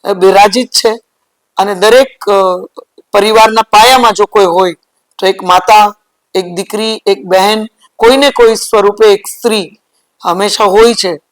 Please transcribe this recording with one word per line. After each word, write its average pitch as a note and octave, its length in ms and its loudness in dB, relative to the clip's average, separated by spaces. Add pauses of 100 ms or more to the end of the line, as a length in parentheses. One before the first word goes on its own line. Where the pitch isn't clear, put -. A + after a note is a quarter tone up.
અ, G3+ 80 -4
બિરાજિત G3 580 0
છે A3+ 280 -4 (580)
અને G3 180 -4
દરેક, A3 540 0
અ, F#3+ 280 0 (560)
પરિવારના A3 500 2
પાયામાં A#3 500 2
જો G3 120 0
કોઈ G3+ 200 0
હોય F3+ 300 -2 (440)
તો F#3+ 80 -4
એક F#3+ 160 -2
માતા, G#3 520 2 (400)
એક F3+ 200 -6
દીકરી, G#3+ 520 -8
એક G3 200 -4
બહેન, G3+ 400 0 (300)
કોઈને C4+ 340 2
કોઈ A3+ 240 2
સ્વરૂપે G#3 580 0
એક G3 140 -2
સ્ત્રી G#3+ 540 -6 (440)
હંમેશા G3 400 -2
હોય A3 300 4
છે. F3 260 -6 (120)